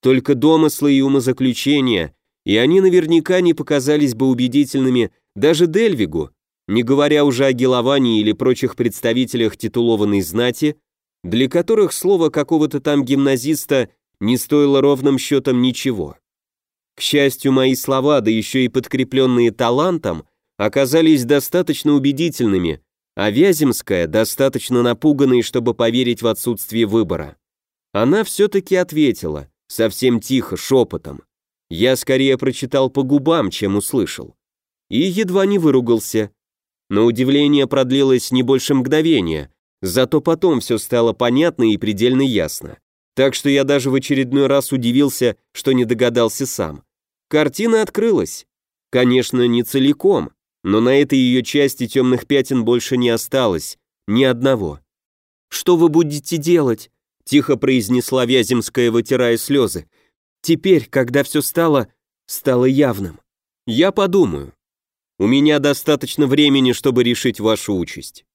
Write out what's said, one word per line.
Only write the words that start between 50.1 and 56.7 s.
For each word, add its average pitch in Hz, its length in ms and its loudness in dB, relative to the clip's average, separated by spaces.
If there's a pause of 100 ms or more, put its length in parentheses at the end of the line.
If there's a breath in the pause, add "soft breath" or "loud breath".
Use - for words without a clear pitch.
но 101 180 2
на 131 200 4
этой 139 180 2
её 127 240 2
части 139 440 -2
тёмных 127 400 0
пятен 131 380 0
больше 120 320 -2
не 123 140 0
осталось, 113 680 -4 (280)
ни 117 180 0
одного. 120 560 -2 (680)
«Что - 280 0
вы 165 120 4
будете 151 480 -2
делать?» 147 540 0 (340)